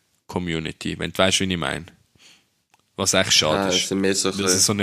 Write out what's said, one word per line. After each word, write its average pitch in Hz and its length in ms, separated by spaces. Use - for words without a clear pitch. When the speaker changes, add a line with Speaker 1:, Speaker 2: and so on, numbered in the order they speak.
Speaker 1:
Community, 82 720
wenn 85 140
du - 60
weißt, 95 220
wie 95 120
ich 87 60
meine. 73 280
Was 98 180
echt 95 180
schade 78 300
Speaker 2:
Ja, 98 60
Speaker 1:
ist, 92 140
Speaker 2:
es - 60
sind 98 120
mehr 95 140
so 95 160
ein 95 80
Speaker 1:
weil 98 80
es 92 80
Speaker 2:
bisschen 92 100
Speaker 1:
so 110 80
ein 101 100